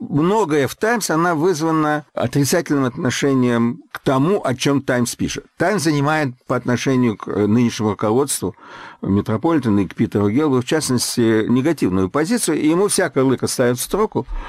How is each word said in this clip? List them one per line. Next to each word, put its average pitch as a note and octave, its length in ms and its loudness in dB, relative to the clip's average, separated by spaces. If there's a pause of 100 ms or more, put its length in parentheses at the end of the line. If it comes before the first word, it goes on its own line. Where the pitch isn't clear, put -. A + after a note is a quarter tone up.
многое D#3 680 0
в - 80 -8
"Таймс", A3 340 -2
она E3+ 240 2
вызвана D#3 720 0 (100)
отрицательным C#3+ 680 0
отношением B2 1000 0 (100)
к - 80 -14
тому, D#3+ 440 0
о - 100 -2
чем C#3+ 280 0
"Таймс" B2 340 -2
пишет. - 280 -6 (120)
"Таймс" F#3 260 0
занимает D3 520 0 (120)
по C3+ 100 -2
отношению B2 600 0
к, - 120 -14
э, G#2 180 0
нынешнему A2 440 2
руководству G#2+ 640 -2 (460)
Метрополитена A2 800 0
и F#2 60 0
к - 80 -14
Питеру G#2 340 0
Гелбу, C3 320 2
в A#2+ 40 -6
частности, A#2 840 0
негативную A#2 600 0
позицию, D#3+ 500 0
и D3 80 2
ему F3+ 200 2
всякое D#3+ 360 0
лыко C3+ 220 2
ставят B2 320 0
в - 40 -6
строку, - 440 -2 (220)